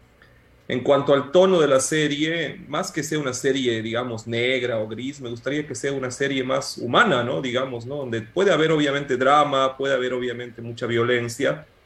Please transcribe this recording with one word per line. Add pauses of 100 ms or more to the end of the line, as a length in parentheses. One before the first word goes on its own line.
(680)
En
cuanto
al
tono
de
la
serie,
más
que
sea
una
serie,
digamos,
negra
o
gris,
me
gustaría
que
sea
una
serie
más
humana,
¿no?
Digamos,
¿no?
Donde
puede
haber,
obviamente,
drama,
puede
haber,
obviamente,
mucha
violencia, (180)